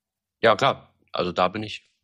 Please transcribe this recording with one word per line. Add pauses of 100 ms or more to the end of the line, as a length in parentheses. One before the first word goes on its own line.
(420)
Ja,
klar. (180)
Also
da
bin
ich (160)